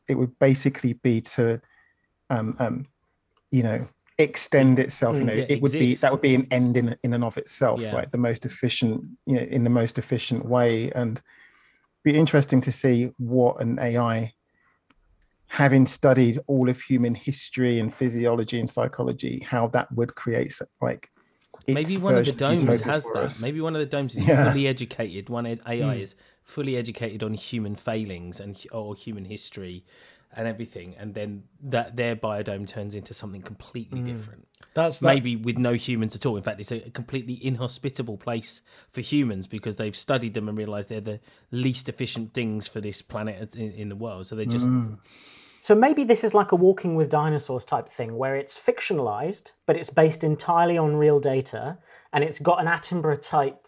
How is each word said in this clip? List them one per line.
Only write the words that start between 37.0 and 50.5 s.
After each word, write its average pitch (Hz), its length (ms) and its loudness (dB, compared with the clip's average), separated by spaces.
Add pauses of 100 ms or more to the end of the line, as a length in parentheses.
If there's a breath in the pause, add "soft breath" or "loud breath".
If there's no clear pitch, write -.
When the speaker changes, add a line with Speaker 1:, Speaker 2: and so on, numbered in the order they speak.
Speaker 2:
inhospitable 123 760 -4
place 117 440 -8 (300 soft breath)
for 127 100 -8
humans 117 460 0
because 107 300 -8
they've 107 180 -6
studied 120 400 -2
them 107 120 -4
and 107 100 -6
realised 104 320 -6
they're 110 120 -8
the 107 180 -8 (320 soft breath)
least 127 380 -2
efficient 113 440 -8
things 107 340 -4
for - 120 -10
this 104 220 -8
planet 107 540 -8
in, 110 160 -8
in 104 180 -10
the 98 60 -10
world. 98 320 -10
So 113 80 -12
they 110 100 -4
just 120 240 0
Speaker 1:
Mm. 117 300 0 (600 soft breath)
Speaker 3:
So 208 140 6
maybe 277 300 4
this 220 180 4
is 214 100 0
like 202 200 4
a - 20 6
Walking 180 400 4
with 156 140 2
Dinosaurs 151 560 0
type 120 240 -4
thing 113 260 -8
where 135 220 -2
it's 139 200 -8
fictionalized, 156 920 -2 (140)
but 156 100 4
it's 165 140 -6
based 160 340 4
entirely 170 540 2